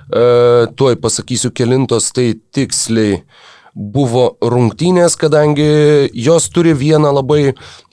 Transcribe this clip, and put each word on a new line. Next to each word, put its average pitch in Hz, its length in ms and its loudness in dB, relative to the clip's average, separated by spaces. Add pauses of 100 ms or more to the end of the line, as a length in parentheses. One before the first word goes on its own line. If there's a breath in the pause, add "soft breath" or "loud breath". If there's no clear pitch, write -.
e, 120 680 2
tuoj 127 220 0
pasakysiu, 113 540 -6
kelintos 123 600 -2
tai 120 220 -2 (180)
tiksliai 110 680 -2 (500 loud breath)
buvo 120 680 -2
rungtynės, 151 800 0
kadangi 151 960 2
jos 156 360 0
turi 165 240 0
vieną 151 380 0
labai, 139 440 0 (380 loud breath)